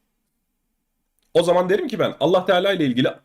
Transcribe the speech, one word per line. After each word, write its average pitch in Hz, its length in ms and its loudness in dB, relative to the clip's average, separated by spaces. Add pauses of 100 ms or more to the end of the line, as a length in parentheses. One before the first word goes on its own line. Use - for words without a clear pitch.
(1300)
O 170 100 4
zaman 175 260 2
derim 269 180 -2
ki 208 120 -6
ben 117 200 -2
Allah 180 260 2
Teala 190 280 0
ile 170 120 -2
ilgili 127 240 0 (160)